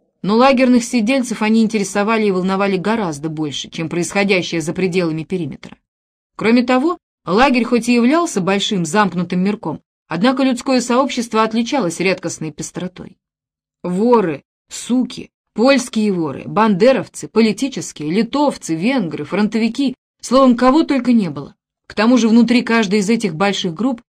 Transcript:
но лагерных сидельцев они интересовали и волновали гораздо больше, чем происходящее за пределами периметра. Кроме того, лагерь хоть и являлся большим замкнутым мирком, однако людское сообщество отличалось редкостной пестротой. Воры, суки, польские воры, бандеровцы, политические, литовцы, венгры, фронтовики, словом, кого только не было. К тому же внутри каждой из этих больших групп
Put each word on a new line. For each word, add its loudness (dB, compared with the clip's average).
но 0
лагерных 4
сидельцев -2
они 4
интересовали 0
и 2
волновали 0
гораздо -4
больше, -8
чем -8
происходящее -2
за -6
пределами -2
периметра. -8
Кроме 2
того, 0
лагерь 2
хоть 0
и 4
являлся 2
большим -2
замкнутым -2
мирком, -4
однако 0
людское 0
сообщество -2
отличалось -2
редкостной -4
пестротой. -12
Воры, 2
суки, -4
польские 2
воры, -6
бандеровцы, 0
политические, -2
литовцы, -2
венгры, -2
фронтовики, -2
словом, 4
кого 4
только 0
не 2
было. -12
К -20
тому 4
же 2
внутри 4
каждой 0
из 0
этих -2
больших -2
групп -4